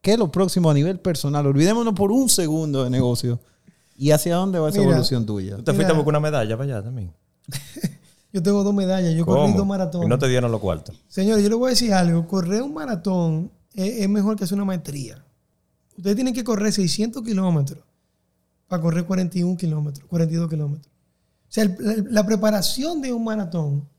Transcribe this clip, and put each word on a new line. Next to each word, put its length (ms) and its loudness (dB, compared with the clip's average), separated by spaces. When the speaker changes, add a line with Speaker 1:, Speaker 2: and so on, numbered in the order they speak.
Speaker 1:
¿Qué 120 2
es 60 4
lo 140 2
próximo 380 2
a 40 4
nivel 260 2
personal? 460 -2
Olvidémonos 480 2
por 180 0
un 160 2
segundo 560 0
de 60 -2
negocio. 500 0
¿Y 160 2
hacia 240 2
dónde 220 0
va 120 0
esa 80 0
Speaker 2:
Mira, 140 4
Speaker 1:
evolución 340 2
tuya? 300 -6
Speaker 3:
¿Tú 80 -10
te 80 0
fuiste 200 2
a 20 4
Speaker 2:
mira. 40 2
Speaker 3:
buscar 140 2
una 80 2
medalla 360 -2
para 200 -4
allá 60 -6
también? 300 -10
Speaker 2:
<laughs> 520 -10
Yo 120 -4
tengo 180 2
dos 100 0
medallas. 440 0
Yo 100 0
corrí 160 4
Speaker 3:
¿Cómo? 140 4
Speaker 2:
dos 100 0
maratones. 400 -2
Speaker 3:
¿Y 20 2
no 80 2
te 120 2
dieron 240 2
los 80 -2
cuartos? 340 -4
Speaker 2:
Señores, 340 2
yo 80 4
les 80 0
voy 80 0
a 40 0
decir 220 4
algo. 360 2
Correr 340 -2
un 100 -8
maratón 800 -2
es, 280 -4
es 60 0
mejor 280 2
que 80 -4
hacer 100 -2
una 100 -2
maestría. 600 -6
Ustedes 180 0
tienen 180 0
que 120 -4
correr 280 0
seiscientos 520 -2
kilómetros 560 0
para 120 -4
correr 240 0
cuarenta 320 -2
y 60 0
un 140 0
kilómetros, 520 -4
cuarenta 240 0
y 40 -2
dos 120 0
kilómetros. 380 -4
O 680 -20
sea, 120 2
el, 160 0
la, 140 0
la 160 2
preparación 800 0
de 100 -4
un 120 -4
maratón 640 -2